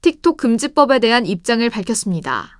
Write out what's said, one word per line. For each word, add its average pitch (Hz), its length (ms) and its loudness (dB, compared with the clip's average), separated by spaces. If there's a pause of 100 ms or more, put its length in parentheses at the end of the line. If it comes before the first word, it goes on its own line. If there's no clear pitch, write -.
틱톡 330 360 2
금지법에 262 600 2
대한 226 300 2
입장을 233 420 -2
밝혔습니다. 180 920 -6